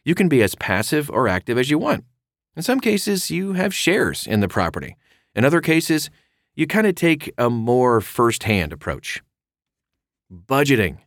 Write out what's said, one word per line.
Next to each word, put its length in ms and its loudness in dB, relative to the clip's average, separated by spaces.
you 100 0
can 140 2
be 140 4
as 140 2
passive 520 -2
or 200 0
active 280 -2
as 140 0
you 80 2
want. 260 -2
In 60 -8
some 180 0
cases, 500 -2
you 220 -4
have 200 -2
shares 540 0
in 140 2
the 80 2
property. 480 -4
In 80 2
other 160 4
cases, 500 0
you 120 -2
kinda 260 2
take 460 0
a 100 2
more 520 2
first-hand 720 0
approach. 500 -8
Budgeting. 760 0